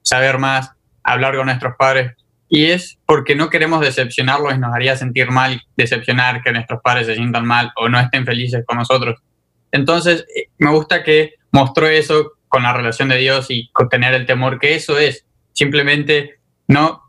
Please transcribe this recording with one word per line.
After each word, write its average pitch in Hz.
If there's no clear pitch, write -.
saber 131
más, 135
hablar 131
con 131
nuestros 127
padres, 131
y 151
es 180
porque 143
no 156
queremos 160
decepcionarlos 135
y -
nos 123
haría 127
sentir 127
mal 127
decepcionar, 123
que 127
nuestros 117
padres 123
se 113
sientan 117
mal 120
o 117
no 123
estén 127
felices 120
con 120
nosotros. 120
Entonces, 165
eh, -
me 151
gusta 156
que 156
mostró 139
eso 156
con 131
la 123
relación 123
de 127
Dios 131
y 120
con 127
tener 127
el 123
temor, 127
que 147
eso 156
es 143
simplemente 147
no 151